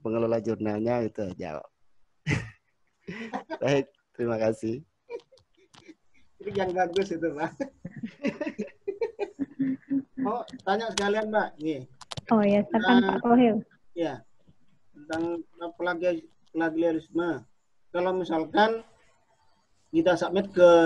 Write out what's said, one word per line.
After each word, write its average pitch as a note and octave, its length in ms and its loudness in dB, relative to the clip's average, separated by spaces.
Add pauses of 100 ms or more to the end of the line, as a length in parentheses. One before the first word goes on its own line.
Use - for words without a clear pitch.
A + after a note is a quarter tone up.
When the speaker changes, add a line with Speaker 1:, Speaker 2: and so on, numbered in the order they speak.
Speaker 1:
pengelola A2+ 400 -2
jurnalnya A2 640 -2
itu G#2+ 160 -8
aja. F2 400 -8 (640)
<laughs> - 1400 -10
Baik, C#3 320 0 (240)
terima A#2 240 -2
kasih. A2 400 -2 (1600)
Speaker 2:
Itu F#3+ 160 -10
yang F#3 160 -2
bagus F3+ 400 0
itu, E3 160 -4
Pak. D3+ 240 -6
<laughs> - 80 -8 (2500)
Mau A#3+ 240 -4 (240)
tanya G#3+ 260 0
sekalian, G3+ 380 -2
Mbak. G#3+ 200 -2 (120)
Nih. D3+ 200 -6 (520)
Speaker 3:
Oh A3 80 6
ya, G3+ 260 4
silakan, - 300 4
Speaker 2:
Nah, G3 160 6
Speaker 3:
Pak - 100 0
Kohil. A#3+ 320 6 (380)
Speaker 2:
ya. D#3+ 200 -4 (920)
Tentang E3+ 380 -4 (320)
plagia-, F3 480 -2 (260)
plagiarisme. D#3+ 920 -2 (480)
Kalau F3+ 180 0
misalkan F#3 720 0 (1120)
kita E3 260 4
submit F3+ 320 -2
ke F3 180 10 (160)